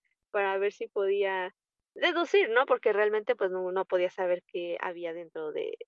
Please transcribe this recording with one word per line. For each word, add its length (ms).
para 260
ver 160
si 140
podía 640
deducir, 540
¿no? 160
Porque 280
realmente, 420
pues, 160
no, 200
no 140
podía 240
saber 380
qué 340
había 320
dentro 380
de, 260